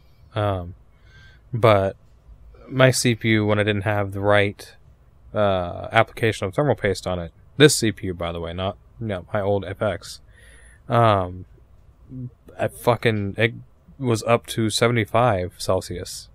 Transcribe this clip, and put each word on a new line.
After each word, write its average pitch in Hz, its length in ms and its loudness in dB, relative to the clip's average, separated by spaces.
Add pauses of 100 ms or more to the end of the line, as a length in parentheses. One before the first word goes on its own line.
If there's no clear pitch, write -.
(340)
Um, 95 400 -4 (760)
but 104 440 4 (720)
my 131 220 4
C 123 240 0
P 113 160 -2
U, 107 160 4
when 104 120 2
I 104 60 0
didn't 104 180 0
have 101 300 -2
the 98 80 -8
right, 104 540 2 (600)
uh, 92 580 -2
application 110 540 0
of 92 80 -8
thermal 143 220 0
paste - 300 -4
on 90 120 -4
it, 85 140 -10 (260)
this 143 180 8
C 110 160 0
P - 160 -10
U, 90 60 -6
by 85 180 -6
the 85 80 -8
way, 82 140 -8
not, 92 240 -6 (220)
you 113 80 -8
know, 92 240 -8
my 107 80 -2
old 98 240 0
F 95 180 -10
X, - 380 -6 (680)
um, 98 560 2 (1120)
I - 120 -4
fucking, 107 680 -2
it 117 180 0 (440)
was 120 240 0
up 113 260 0
to 110 220 -2
seventy-five 113 880 0
Celsius, - 760 -6